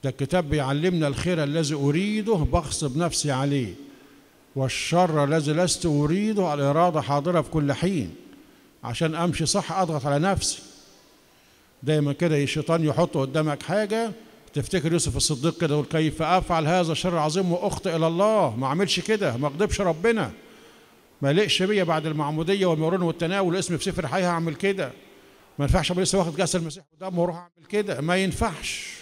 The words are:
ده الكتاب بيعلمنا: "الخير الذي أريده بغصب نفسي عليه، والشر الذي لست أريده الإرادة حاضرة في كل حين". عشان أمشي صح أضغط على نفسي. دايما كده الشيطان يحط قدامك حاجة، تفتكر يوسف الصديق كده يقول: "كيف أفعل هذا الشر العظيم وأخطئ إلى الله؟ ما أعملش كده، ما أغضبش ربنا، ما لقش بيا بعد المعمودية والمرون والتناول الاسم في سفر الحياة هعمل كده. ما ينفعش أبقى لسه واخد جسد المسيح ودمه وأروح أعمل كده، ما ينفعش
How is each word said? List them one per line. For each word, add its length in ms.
ده 60
الكتاب 400
بيعلمنا: 580
"الخير 360
الذي 320
أريده 580
بغصب 640
نفسي 340
عليه، 420
والشر 680
الذي 300
لست 320
أريده 680
الإرادة 480
حاضرة 400
في 80
كل 240
حين". 420
عشان 320
أمشي 300
صح 260
أضغط 340
على 140
نفسي. 420
دايما 300
كده 300
الشيطان 420
يحط 320
قدامك 460
حاجة، 480
تفتكر 400
يوسف 240
الصديق 400
كده 160
يقول: 120
"كيف 360
أفعل 460
هذا 240
الشر 220
العظيم 380
وأخطئ 440
إلى 120
الله؟ 480
ما 120
أعملش 320
كده، 380
ما 100
أغضبش 340
ربنا، 500
ما 120
لقش 300
بيا 200
بعد 220
المعمودية 600
والمرون 360
والتناول 520
الاسم 240
في 60
سفر 200
الحياة 240
هعمل 280
كده. 360
ما 60
ينفعش 260
أبقى 120
لسه 140
واخد 180
جسد 240
المسيح 240
ودمه 280
وأروح 140
أعمل 340
كده، 320
ما 160
ينفعش 840